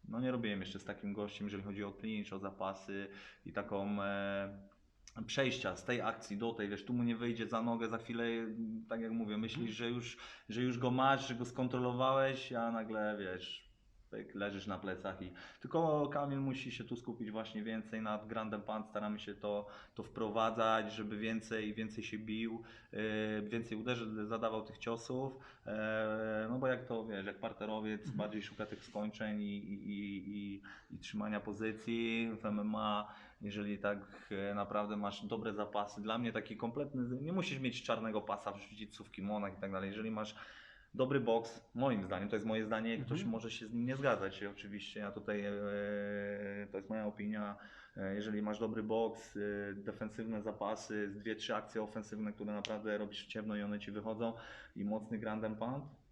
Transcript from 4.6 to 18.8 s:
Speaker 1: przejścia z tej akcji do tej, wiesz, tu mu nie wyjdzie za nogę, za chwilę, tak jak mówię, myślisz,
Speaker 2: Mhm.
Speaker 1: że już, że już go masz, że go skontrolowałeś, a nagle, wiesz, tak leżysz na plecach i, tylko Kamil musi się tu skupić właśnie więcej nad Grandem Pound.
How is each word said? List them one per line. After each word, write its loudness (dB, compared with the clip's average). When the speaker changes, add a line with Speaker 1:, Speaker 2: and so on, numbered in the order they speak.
Speaker 1:
przejścia 0
z -12
tej 2
akcji -2
do 2
tej, 0
wiesz, -4
tu -2
mu 4
nie 4
wyjdzie 0
za 2
nogę, 2
za 0
chwilę, -2
tak 0
jak 0
mówię, 2
myślisz, 0
Speaker 2:
Mhm. -2
Speaker 1:
że 0
już, 0
że 0
już 4
go 4
masz, 6
że 0
go 0
skontrolowałeś, 4
a 2
nagle, 2
wiesz, -4
tak -8
leżysz -2
na -2
plecach -2
i, -6
tylko 6
Kamil 2
musi 0
się -6
tu -2
skupić -4
właśnie -2
więcej -2
nad 0
Grandem 0
Pound. -2